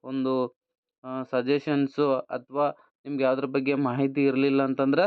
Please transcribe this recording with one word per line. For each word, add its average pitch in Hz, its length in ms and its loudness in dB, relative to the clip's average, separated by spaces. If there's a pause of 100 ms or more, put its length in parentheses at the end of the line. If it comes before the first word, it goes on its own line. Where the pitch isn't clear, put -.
ಒಂದು, 131 300 -2 (680)
ಆ, 131 60 -14 (120)
ಸಜೆಷನ್ಸು 139 840 0 (260)
ಅಥವಾ 131 340 -4 (400)
ನಿಮ್ಗೆ 139 180 -4
ಯಾವ್ದ್ರ 131 220 0
ಬಗ್ಗೆ 139 280 0 (120)
ಮಾಹಿತಿ 135 380 0
ಇರ್ಲಿಲ್ಲ 135 400 2
ಅಂತಂದ್ರ 135 420 2